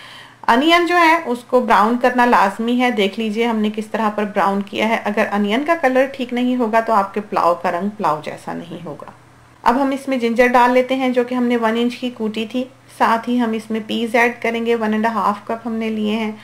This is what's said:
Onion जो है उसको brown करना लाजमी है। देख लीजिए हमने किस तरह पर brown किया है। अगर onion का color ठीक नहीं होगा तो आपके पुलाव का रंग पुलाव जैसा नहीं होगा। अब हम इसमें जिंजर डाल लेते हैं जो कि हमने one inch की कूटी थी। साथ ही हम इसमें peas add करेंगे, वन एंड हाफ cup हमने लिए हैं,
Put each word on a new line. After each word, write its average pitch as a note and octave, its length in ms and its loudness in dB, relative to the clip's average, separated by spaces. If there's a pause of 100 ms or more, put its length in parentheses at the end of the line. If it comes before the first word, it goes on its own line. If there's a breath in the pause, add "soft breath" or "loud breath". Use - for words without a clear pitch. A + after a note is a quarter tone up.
(480 loud breath)
Onion E4 380 4
जो E4+ 100 0
है E4 260 4
उसको B3 400 0
brown A3 360 4
करना B3 280 2
लाजमी A3 500 2
है। B3 160 2
देख G3+ 280 -2
लीजिए A3 260 -2
हमने G#3+ 240 0
किस G#3+ 220 -6
तरह A3 180 -2
पर G#3+ 160 -2
brown G3 360 0
किया G#3+ 260 -4
है। A3+ 100 0
अगर G#3 280 -2
onion G#3 380 0
का E4 120 2
color C4 320 2
ठीक B3 260 -8
नहीं B3 240 0
होगा A3+ 240 2
तो A3+ 120 -2
आपके G3 260 0
पुलाव F3 360 0
का F3+ 140 -4
रंग F3+ 220 -2
पुलाव D#3 300 -2
जैसा - 320 -10
नहीं E3+ 280 -12
होगा। D#3 320 -14 (520)
अब A#3+ 120 4
हम C#4 160 0
इसमें C4+ 260 -4
जिंजर A#3 280 2
डाल B3 240 4
लेते B3+ 240 2
हैं B3+ 180 0
जो B3 100 2
कि B3 120 -4
हमने B3 220 0
one A3+ 200 0
inch A#3+ 180 0
की B3 140 -6
कूटी A3 360 -6
थी। B3+ 260 -6 (280)
साथ A3+ 280 0
ही B3 100 0
हम A3+ 180 0
इसमें A3 320 -6
peas A3 280 -2
add A#3+ 260 2
करेंगे, A#3 340 0
वन A3 180 -2
एंड G#3+ 120 0
हाफ G#3 420 -2
cup A3+ 180 -6
हमने A3+ 240 -4
लिए G#3+ 240 -2
हैं, A3 300 -4